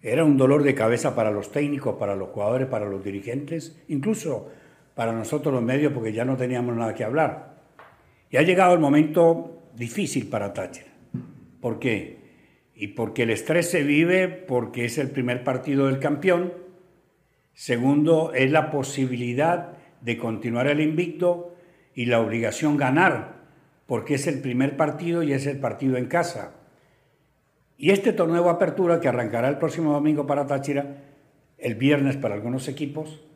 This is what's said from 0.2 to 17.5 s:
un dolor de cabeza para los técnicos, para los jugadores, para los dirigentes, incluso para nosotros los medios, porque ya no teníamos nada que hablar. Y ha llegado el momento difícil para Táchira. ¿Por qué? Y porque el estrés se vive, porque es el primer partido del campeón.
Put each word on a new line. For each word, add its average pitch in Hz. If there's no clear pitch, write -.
un 147
dolor 139
de 139
cabeza 120
para 113
los 101
técnicos, 143
para 101
los 95
jugadores, 117
para 113
los 98
dirigentes, 120
incluso 147
para 113
nosotros 143
los 123
medios, 131
porque 110
ya 113
no 131
teníamos 123
nada 113
que 117
hablar. 143
Y 127
ha 143
llegado 180
el 175
momento 156
difícil 120
para 101
Táchira. -
¿Por 117
qué? -
Y 104
porque 113
el 113
estrés 165
se 170
vive, 170
porque 120
es 113
el 135
primer 123
partido 139
del 135
campeón. 175